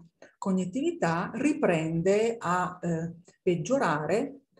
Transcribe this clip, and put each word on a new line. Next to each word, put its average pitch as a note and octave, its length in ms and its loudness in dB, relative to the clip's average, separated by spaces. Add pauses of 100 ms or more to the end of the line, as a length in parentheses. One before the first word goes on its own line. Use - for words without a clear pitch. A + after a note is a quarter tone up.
(380)
cognitività F#3+ 960 0
riprende G3 1000 2
a, F3 460 -2
eh, E3+ 300 -2 (280)
peggiorare F3 1000 0 (200)